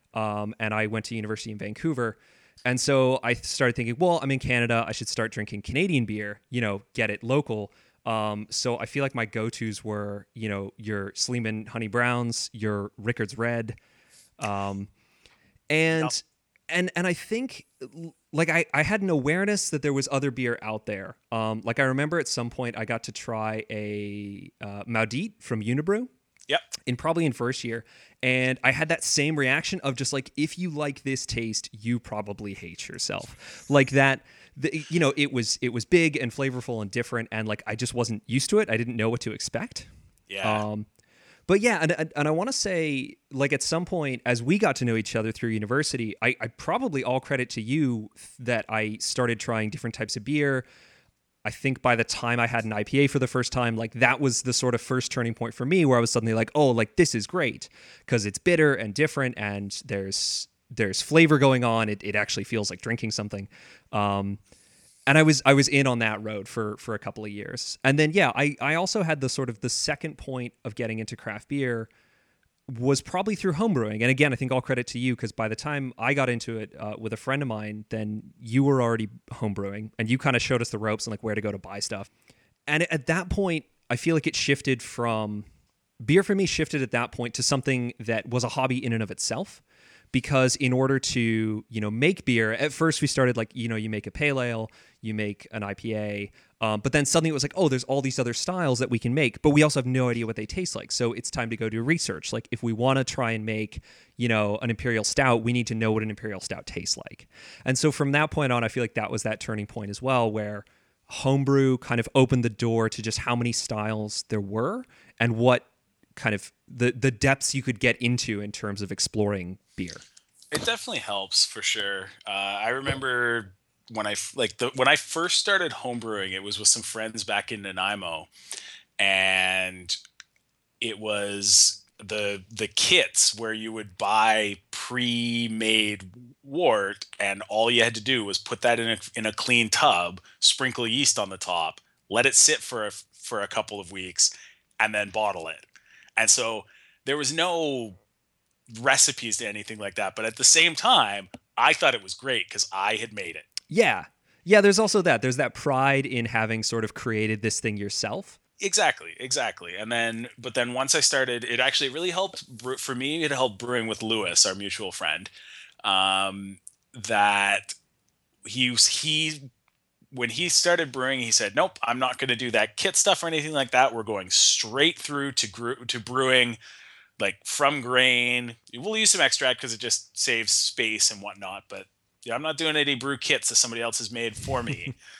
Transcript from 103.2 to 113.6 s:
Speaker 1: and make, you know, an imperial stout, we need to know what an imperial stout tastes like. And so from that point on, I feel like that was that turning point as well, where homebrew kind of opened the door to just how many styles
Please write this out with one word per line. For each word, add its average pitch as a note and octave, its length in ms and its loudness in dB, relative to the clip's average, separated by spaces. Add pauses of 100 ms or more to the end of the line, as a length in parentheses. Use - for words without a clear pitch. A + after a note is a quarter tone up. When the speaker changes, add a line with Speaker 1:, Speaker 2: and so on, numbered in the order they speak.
Speaker 1:
and A2 120 -4
make, A2 360 -4 (360)
you A#2+ 100 0
know, G#2+ 360 2
an A#2 80 0
imperial A2+ 320 0
stout, A#2+ 400 4
we A#2+ 100 2
need A#2+ 140 2
to A2+ 80 -2
know A2 160 2
what A2 100 2
an A2 80 -4
imperial G#2 300 -8
stout - 260 -10
tastes - 320 -4
like. - 300 -16 (360)
And C3 140 0
so D3+ 140 4
from C#3 220 0
that D3+ 180 2
point C#3 200 2
on, A#2+ 120 2
I A2+ 40 0
feel B2 140 -2
like A2+ 140 -2
that G#2+ 160 -4
was A2 120 -4
that G#2+ 160 -4
turning G#2+ 280 -6
point G2+ 240 -10
as G2+ 100 -10
well, B2+ 280 2
where G#2 360 -6 (400)
homebrew C3+ 720 4
kind A#2+ 220 -2
of A2+ 160 -2
opened B2+ 280 6
the A#2 60 2
door A2+ 400 0
to - 140 -8
just A2 160 -2
how A#2+ 160 0
many A#2+ 160 0
styles G#2+ 800 -4